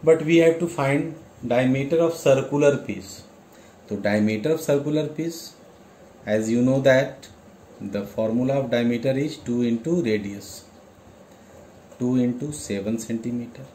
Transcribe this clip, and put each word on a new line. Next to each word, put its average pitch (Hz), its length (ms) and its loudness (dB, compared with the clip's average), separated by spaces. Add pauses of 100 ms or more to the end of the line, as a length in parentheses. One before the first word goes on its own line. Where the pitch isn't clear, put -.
But 160 240 6
we 165 160 4
have 165 180 6
to 175 140 -2
find 143 400 0 (320)
diameter 131 580 2
of 160 100 0
circular 143 720 4
piece। 95 260 -10 (800)
तो 104 140 -6
diameter 107 520 0
of 156 60 -4
circular 151 460 0 (120)
piece, 165 220 -6 (960)
as 110 180 0
you 120 160 2
know 131 180 2
that 135 420 2 (680)
the 101 60 -4 (120)
formula 123 460 0
of 123 100 -4
diameter 120 420 0 (120)
is 151 120 -6
two 120 260 -4
into 120 400 0
radius, 104 640 -4 (1300)
two 127 180 0
into 123 360 -2
seven 104 460 -6
centimeter। 120 760 -8